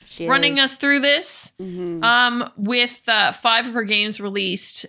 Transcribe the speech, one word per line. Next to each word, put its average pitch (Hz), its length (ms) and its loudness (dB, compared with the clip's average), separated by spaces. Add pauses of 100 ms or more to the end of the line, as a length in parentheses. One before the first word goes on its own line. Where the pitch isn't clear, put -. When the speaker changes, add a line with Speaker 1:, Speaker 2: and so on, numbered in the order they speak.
Speaker 1:
She - 220 -10
Speaker 2:
running 277 320 4
Speaker 1:
is. 277 60 4
Speaker 2:
us 269 100 -4
through 285 240 2
this. 285 600 0
Speaker 1:
Mm-hmm. 175 440 -6
Speaker 2:
Um, 240 540 2
with, 240 500 0
uh, 214 240 2
five 233 360 0
of 233 60 -10
her 233 100 -2
games 208 360 0
released, 196 680 -4